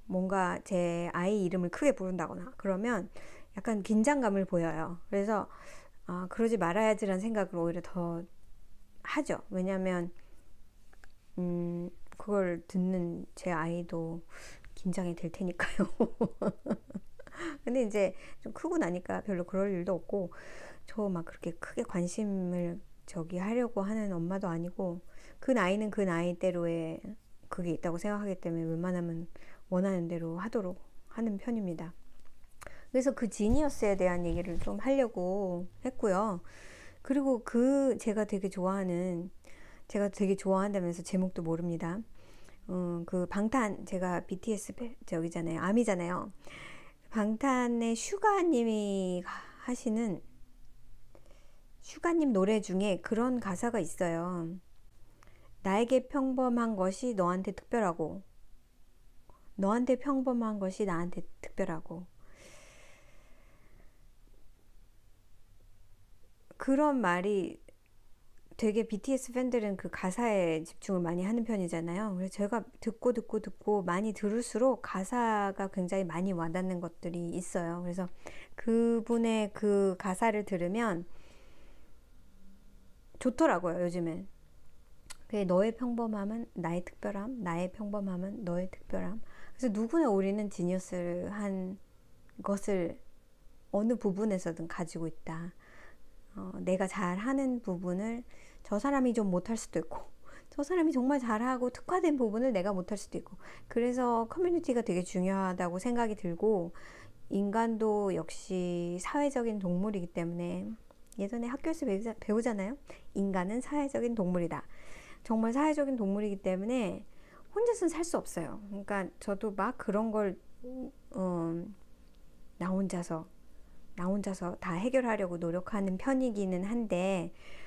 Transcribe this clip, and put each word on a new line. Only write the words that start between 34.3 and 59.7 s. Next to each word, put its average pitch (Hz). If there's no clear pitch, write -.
좀 202
하려고 196
했고요. 208
그리고 269
그 262
제가 214
되게 196
좋아하는, 185
제가 202
되게 196
좋아한다면서 190
제목도 185
모릅니다. 165
음, 175
그 180
방탄, 208
제가 180
비티에스 196
배-, 233
저기잖아요. 170
아미잖아요. 190
방탄의 233
슈가님이 226
하시는 220
슈가님 320
노래 202
중에 190
그런 240
가사가 226
있어요. 170
"나에게 240
평범한 247
것이 190
너한테 185
특별하고, 180
너한테 240